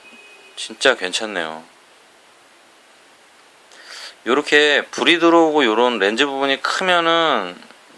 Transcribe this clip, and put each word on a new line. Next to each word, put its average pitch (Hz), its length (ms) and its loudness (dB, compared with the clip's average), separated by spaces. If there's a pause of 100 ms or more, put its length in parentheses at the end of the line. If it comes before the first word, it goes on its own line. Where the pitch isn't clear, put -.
(560)
진짜 120 400 -2
괜찮네요. 90 680 -8 (2750)
요렇게 147 640 2
불이 165 280 2
들어오고 165 480 4
요런 117 320 2
렌즈 107 260 0
부분이 135 380 -4
크면은 165 920 -2 (440)